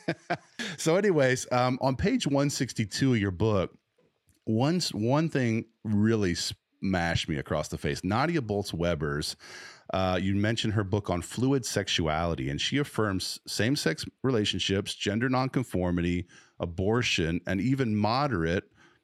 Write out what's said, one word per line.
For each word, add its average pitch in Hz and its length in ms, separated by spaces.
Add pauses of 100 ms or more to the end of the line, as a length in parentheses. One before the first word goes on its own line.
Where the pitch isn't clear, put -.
<laughs> - 680
So 160 180
anyways, 151 560
um, 127 280
on 135 160
page 226 300
one 143 240
sixty-two 131 640
of 113 60
your 98 100
book, 95 460 (680)
one 127 320
s-, - 160
one 139 360
thing 117 380 (180)
really 107 500
smashed - 960
me 80 80
across 76 320
the 80 100
face. 71 260
Nadia 143 380
Bolz-Weber's, 85 920 (580)
uh, 92 260
you 95 140
mentioned 107 400
her 104 100
book 98 240
on 87 140
fluid 131 420
sexuality, 80 880
and 73 100
she - 180
affirms 107 680
same-sex 147 580 (180)
relationships, 104 720
gender 117 340
nonconformity, 90 1000 (340)
abortion, 90 840
and 95 140
even 127 360
moderate, 104 680 (400)